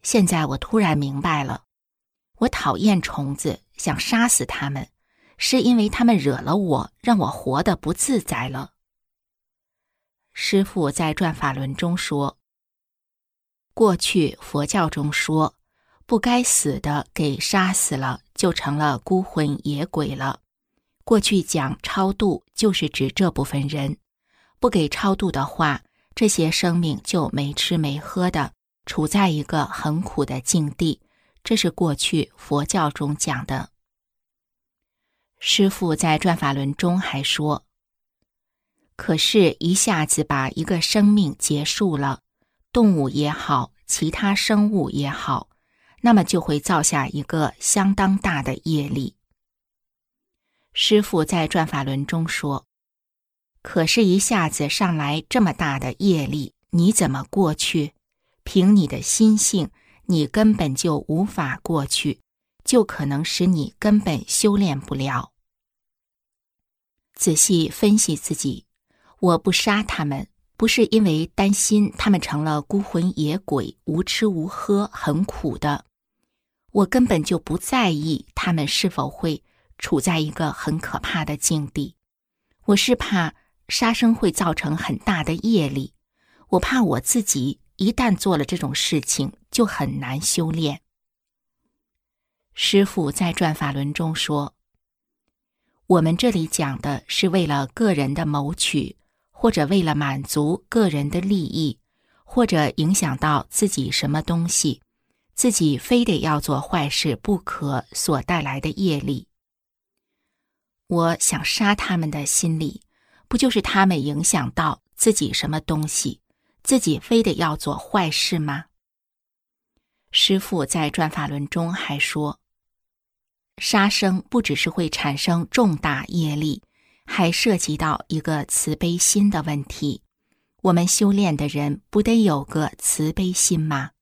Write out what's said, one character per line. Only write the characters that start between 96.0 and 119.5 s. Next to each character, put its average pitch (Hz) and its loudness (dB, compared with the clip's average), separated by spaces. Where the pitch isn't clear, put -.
们 160 2
这 240 2
里 165 -2
讲 139 -4
的 143 -6
是 - 0
为 180 2
了 143 -2
个 214 0
人 143 -2
的 160 -4
谋 147 -2
取， - -4
或 - 2
者 170 2
为 190 2
了 156 0
满 139 -2
足 151 -2
个 220 2
人 147 -2
的 180 -2
利 190 0
益， 147 -4
或 - 2
者 156 2
影 160 2
响 147 0
到 151 0
自 - 0
己 139 -4
什 139 -2
么 151 0
东 170 -2
西， - -2
自 - 4
己 151 2
非 240 2
得 196 0
要 151 0
做 139 -2
坏 156 -2
事 143 -2
不 196 -2
可 139 -6
所 147 -2
带 165 -2
来 139 -6
的 156 -4
业 165 0
力。” - -6
我 170 2
想 - -2
杀 208 0
他 190 -2
们 160 -2
的 147 -6
心 160 0
理， - -8
不 - -2
就 262 2
是 220 2
他 196 2
们 180 2
影 147 -2
响 139 0
到 156 -2
自 - 4
己 147 -2
什 - -2
么 156 -2
东 156 -4
西， - -6
自 262 4
己 156 0
非 226 2
得 208 0
要 160 -2
做 143 -6
坏 170 -2
事 - -2
吗？ 160 -4